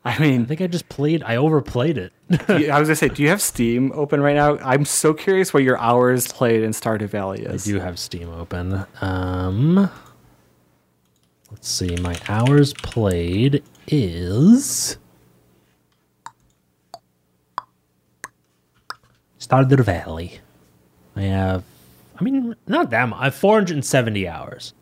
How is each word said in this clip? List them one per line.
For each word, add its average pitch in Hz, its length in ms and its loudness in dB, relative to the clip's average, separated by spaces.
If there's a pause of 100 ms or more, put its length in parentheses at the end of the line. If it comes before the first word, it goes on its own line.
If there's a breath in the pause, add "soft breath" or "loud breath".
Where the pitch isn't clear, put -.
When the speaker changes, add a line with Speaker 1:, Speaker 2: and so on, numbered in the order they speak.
Speaker 1:
I 113 160 -4
mean, 135 220 4
Speaker 2:
I 113 40 -2
think 156 160 -6
I 185 60 -2
just 170 220 -6
played, 147 340 -2
I 117 120 -2
overplayed 143 640 0
it. 90 120 -10 (180)
<laughs> - 180 0
Speaker 1:
do 190 120 4
you, 151 120 2
I 143 80 4
was 151 100 2
gonna 156 60 4
say, 151 140 2
do - 120 -4
you 147 80 4
have 202 120 2
Steam 123 520 0
open 147 280 0
right 143 140 4
now? 147 220 4
I'm 135 260 2
so 156 300 2
curious 190 400 0
what 143 100 6
your 127 140 4
hours 123 500 2
played 117 360 2
in 110 80 -2
Stardew 110 380 -4
Valley 101 380 -6
Speaker 2:
I - 40 -8
Speaker 1:
is. 95 140 -8
Speaker 2:
do 101 140 -2
have 90 200 -8
Steam 85 300 -12
open. 90 540 -6 (160)
Um, 92 920 0 (1600 loud breath)
let's - 180 -14
see. 90 280 -4
My 87 180 -4 (120)
hours 139 460 2
played 101 880 0 (260)
is 117 1080 2 (4000)
Stardew 131 440 4
Valley. 87 560 -6 (760)
I 101 80 -6
have, 95 400 0 (560)
I 170 40 -2
mean, 247 320 -2 (120)
not 277 240 0
that 117 180 0
much. 101 100 -10
I 127 60 -4
have 135 100 0
four 208 200 4
hundred 180 200 0
and 139 100 -4
seventy 107 420 0
hours. - 540 -14